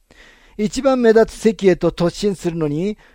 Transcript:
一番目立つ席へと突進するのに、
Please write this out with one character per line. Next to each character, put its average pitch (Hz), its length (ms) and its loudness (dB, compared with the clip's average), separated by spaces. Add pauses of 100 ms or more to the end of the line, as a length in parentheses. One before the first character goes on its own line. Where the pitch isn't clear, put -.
(600)
一 214 220 -4
番 262 180 0
目 226 120 4
立 220 240 2
つ - 20 -20
席 202 300 0
へ 175 80 4
と 165 160 -2
突 175 180 -2
進 202 240 -4
す 170 160 -6
る 165 60 -8
の 160 100 -2
に、 170 320 -4 (160)